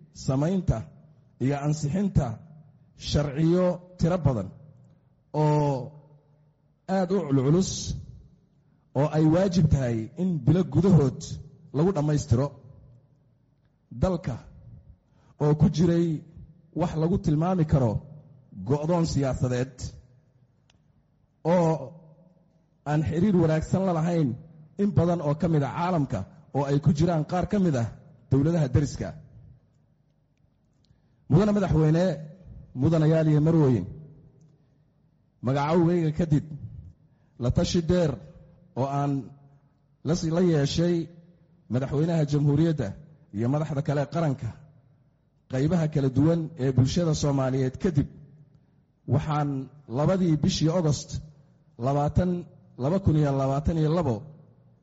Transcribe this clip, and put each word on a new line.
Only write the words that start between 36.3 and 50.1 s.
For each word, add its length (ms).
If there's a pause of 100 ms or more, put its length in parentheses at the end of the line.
la 120
tashi 300
dheer 300 (640)
oo 140
aan 240 (920)
la 100
si-, 160
la 100
yeeshay 540 (720)
madaxweynaha 560
jamhuuriyadda 640 (460)
iyo 160
madaxda 320
kale 240
qaranka, 440 (1040)
qaybaha 360
kala 220
duwan 320 (180)
ee 120
bulshada 440
Soomaaliyeed 600
kadib, 300 (1000)
waxaan 420 (360)
labadii 520